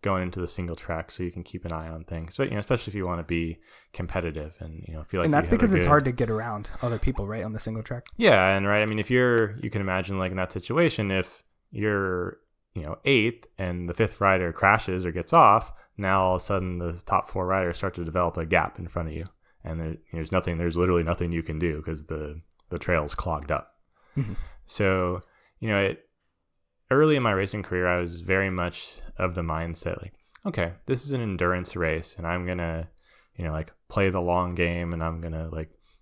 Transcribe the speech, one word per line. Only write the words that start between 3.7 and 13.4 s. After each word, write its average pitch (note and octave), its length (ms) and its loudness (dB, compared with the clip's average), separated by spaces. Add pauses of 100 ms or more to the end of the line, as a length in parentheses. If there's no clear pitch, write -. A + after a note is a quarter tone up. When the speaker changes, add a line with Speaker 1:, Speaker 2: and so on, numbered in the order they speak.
Speaker 1:
competitive D#2+ 680 -6
and, D#2+ 280 -14
you D#2+ 60 -12
know, D#2 100 -8
feel - 160 -4
like E3+ 60 4
Speaker 2:
And D3+ 80 4
that's D3 140 4
Speaker 1:
you - 40 4
have - 20 6
a A3+ 40 4
Speaker 2:
because G#3 160 4
it's E3+ 120 6
Speaker 1:
good - 40 4
Speaker 2:
hard D3 160 6
to C3 80 0
get B2 160 0
around A2 400 -4 (120)
other A#2 180 -2
people, G2+ 280 0
right, G#2+ 160 -4
on G#2+ 80 -6
the G#2+ 80 -6
single A2 240 -6
track? A#2+ 320 -10
Speaker 1:
Yeah, G2 400 8
and G2 100 2
right, G#2 160 4
I G#2+ 40 2
mean, A2 140 0
if G#2 120 -2
you're, A#2+ 480 4
you A2 100 -4
can G#2+ 120 -4
imagine, F#2+ 380 -2
like, F#2 120 -2
in F#2+ 60 -4
that F#2 160 -4
situation, A#2 580 0
if - 320 -2 (280)
you're, F#2+ 640 -2 (360)
you E2 100 -8
know, D2+ 220 -8
eighth A#2+ 420 2 (100)